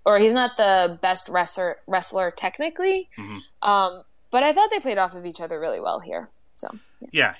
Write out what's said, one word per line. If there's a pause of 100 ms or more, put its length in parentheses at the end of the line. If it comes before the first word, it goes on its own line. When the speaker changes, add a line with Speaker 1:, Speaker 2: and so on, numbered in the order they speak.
Speaker 1:
or
he's
not
the
best
wrestler, (100)
wrestler
technically,
Speaker 2:
Mm-hmm. (320)
Speaker 1:
um, (260)
but
I
thought
they
played
off
of
each
other
really
well
here. (240)
So, (320)
yeah.
Speaker 2:
Yeah,